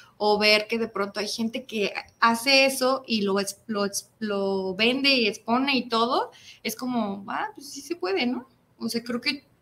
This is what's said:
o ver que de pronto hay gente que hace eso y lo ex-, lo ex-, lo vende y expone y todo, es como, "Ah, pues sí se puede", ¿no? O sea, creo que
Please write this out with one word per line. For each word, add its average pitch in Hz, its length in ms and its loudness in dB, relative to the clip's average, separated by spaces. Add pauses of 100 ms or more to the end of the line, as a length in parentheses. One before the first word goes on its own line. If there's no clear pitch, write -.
(180)
o 208 200 4
ver 214 300 4
que 233 100 -2
de 226 120 -4
pronto 202 320 -4
hay 214 80 -4
gente 226 340 -4
que 214 300 -4 (260)
hace 262 460 6
eso 262 420 2
y 226 140 0
lo 196 180 2
ex-, 196 280 -6
lo 202 180 -2
ex-, - 240 -6 (100)
lo 196 560 -2
vende 254 400 2
y 233 120 2
expone 254 500 0
y 247 100 -2
todo, 247 440 0 (320)
es 220 120 -4
como, 214 540 -4
"Ah, 262 260 -4
pues 285 140 -18
sí 277 120 -14
se - 140 -8
puede", 359 320 -2
¿no? 247 200 -4 (300)
O 233 120 -8
sea, 233 120 -4
creo 240 200 -6
que 285 240 -6 (160)